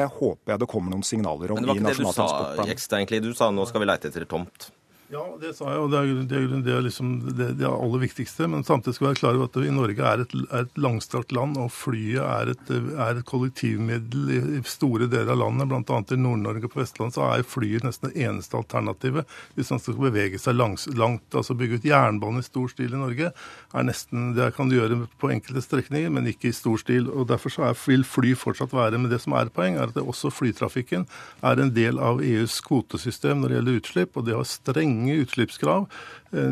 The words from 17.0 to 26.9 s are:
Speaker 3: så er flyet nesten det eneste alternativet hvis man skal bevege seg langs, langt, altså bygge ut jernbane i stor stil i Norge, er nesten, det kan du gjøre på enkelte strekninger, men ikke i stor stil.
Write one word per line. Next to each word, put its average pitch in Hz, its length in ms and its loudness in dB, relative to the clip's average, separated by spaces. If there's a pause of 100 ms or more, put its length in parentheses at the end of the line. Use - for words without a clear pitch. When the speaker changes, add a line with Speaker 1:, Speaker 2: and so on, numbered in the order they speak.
Speaker 3:
så 139 220 2
er 123 100 0
flyet 113 400 -2
nesten 135 240 -4
det 139 160 -2
eneste 104 320 -4
alternativet 120 720 -2 (240)
hvis 135 160 -2
man 131 140 0
skal - 100 -4 (140)
bevege 104 340 0
seg 123 160 2
langs, 107 300 0 (100)
langt, 117 400 2
altså 127 160 -2
bygge 120 240 0
ut 110 80 -4
jernbane 117 560 4
i - 60 -10
stor 127 260 -2
stil 123 240 -4
i 139 60 -2
Norge, 135 260 -2 (460)
er 127 100 2
nesten, 120 480 -4
det 123 240 2
kan 139 80 0
du 127 140 4
gjøre 117 260 0 (160)
på 139 80 0
enkelte 127 320 -2
strekninger, 147 480 -2
men 127 160 0
ikke 117 240 -2
i - 80 -4
stor 113 240 0
stil. 123 320 2